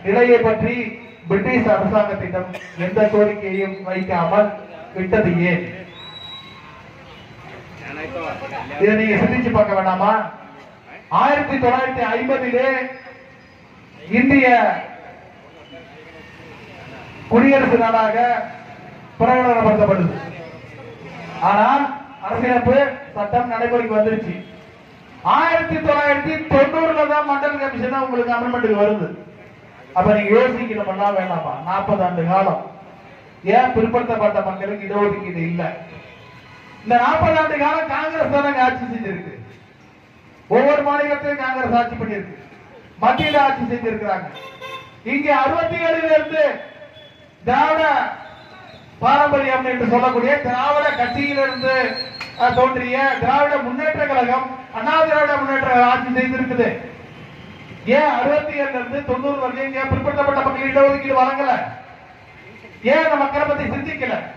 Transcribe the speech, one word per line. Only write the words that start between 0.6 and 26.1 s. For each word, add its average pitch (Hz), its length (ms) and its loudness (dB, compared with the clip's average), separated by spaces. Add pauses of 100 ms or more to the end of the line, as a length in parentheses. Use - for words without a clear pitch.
பிரிட்டிஷ் 214 460 2
அரசாங்கத்திடம் 190 760 -2 (360)
எந்த 202 180 0 (100)
கோரிக்கையும் 196 720 0
வைக்காமல் 185 640 0 (460)
விட்டது 190 360 0 (200)
ஏன்? 165 120 -2 (3250)
இதை 208 180 6
நீங்க 214 240 0
சிந்திச்சு 233 320 0
பார்க்க 196 240 2
வேண்டாமா? 190 340 2 (1080)
ஆயிரத்தி 285 400 0
தொள்ளாயிரத்தி 254 420 0 (120)
ஐம்பதிலே 254 520 0 (1500)
இந்திய 269 280 4 (2750)
குடியரசு 247 500 6
நாடாக 226 340 2 (1000)
பிரகடனப்படுத்தப்படுது. 214 960 4 (1400)
ஆனால் 254 340 4 (420)
அரசியலமைப்பு 240 500 2 (380)
சட்டம் 233 380 -2
நடைமுறைக்கு 226 460 0
வந்துருச்சு. 214 360 0 (1000)
ஆயிரத்தி 320 400 0
தொள்ளாயிரத்தி 294 580 0 (200)